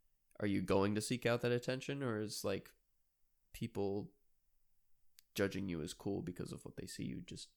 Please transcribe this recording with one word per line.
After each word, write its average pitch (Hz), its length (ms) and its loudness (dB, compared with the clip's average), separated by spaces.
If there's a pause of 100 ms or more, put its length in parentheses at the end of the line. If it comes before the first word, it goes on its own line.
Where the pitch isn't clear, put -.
(400)
are 107 60 2
you 101 160 4
going 98 340 6
to 107 40 2
seek 120 260 0
out 117 160 4
that 123 100 4
attention, 131 500 -2
or 113 180 0
is, 107 240 -4
like, 98 260 -2 (840)
people 101 580 -2 (1200)
judging 98 340 2
you 85 140 -2
as 87 120 -4
cool - 280 -4
because - 300 -6
of - 120 -10
what - 120 -14
they - 100 -8
see - 180 -8
you - 200 -6
just - 320 -12